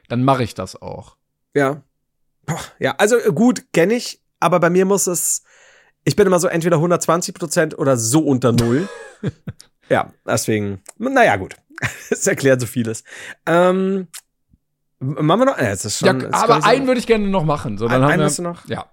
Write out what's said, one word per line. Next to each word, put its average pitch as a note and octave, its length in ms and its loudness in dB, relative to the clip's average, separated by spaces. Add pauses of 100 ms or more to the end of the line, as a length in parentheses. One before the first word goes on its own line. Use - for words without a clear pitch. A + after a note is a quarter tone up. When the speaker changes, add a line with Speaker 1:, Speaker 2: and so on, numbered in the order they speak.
Speaker 1:
dann A#2+ 160 -2
mach C3+ 160 4
ich A2+ 140 -4
das - 260 -12
auch. - 360 -16 (380)
Speaker 2:
Ja. C#3+ 280 -2 (640)
Boah, - 140 -6 (180)
ja, C3+ 200 -2
also, G#3+ 180 2
äh, A3+ 160 0
gut, G#3+ 400 2
kenn F3 180 4
ich, - 320 -6 (180)
aber E3+ 200 2
bei E3 100 2
mir F#3 140 4
muss F#3+ 240 0
es, - 340 -4 (640)
ich C3+ 120 0
bin G#3 100 6
immer F#3 120 4
so F#3 80 0
entweder E3+ 340 0
hundertzwanzig E3+ 540 0
Prozent D#3+ 420 -2
oder C3+ 200 2
so A#2 240 2
unter C3 320 2
null. A#2 360 2 (320)
Speaker 1:
<laughs> G3+ 80 -6 (640)
Speaker 2:
Ja, - 220 -2 (140)
deswegen, G#2 560 -2 (160)
na B3+ 260 2
ja, A#2+ 120 4
gut. F#2+ 200 -8 (240)
<laughs> - 300 -8
Das - 160 -4
erklärt C3+ 340 2
so A#2+ 60 -4
vieles. A2+ 380 -6 (420)
Ähm, F#3 640 2 (920)
m-, D3 240 -4
machen E3+ 160 2
wir B3+ 60 2
noch? C4+ 100 0
Ja, C3 140 0
es G2+ 160 -6
ist G#2+ 120 -6
schon, C3 220 2
Speaker 1:
Ja, - 80 -8
Speaker 2:
es - 0 -
ist - 60 -2
Speaker 1:
aber G3+ 120 0
Speaker 2:
gar A3+ 100 4
nicht D#3+ 80 0
so G#3 60 4
Speaker 1:
einen C4+ 160 2
würde B3+ 140 2
ich - 60 -6
gerne G#3+ 220 2
noch G3 180 0
machen. C#3 320 -4
So, A2+ 100 -2
dann B2 80 2
Speaker 2:
Ein-, C3 60 2
Speaker 1:
haben C#3+ 80 4
Speaker 2:
einen E3 100 2
Speaker 1:
wir D3+ 60 2
Speaker 2:
musst D3 120 -2
du F3+ 40 -8
noch? E3+ 260 -10
Speaker 1:
Ja. - 240 -8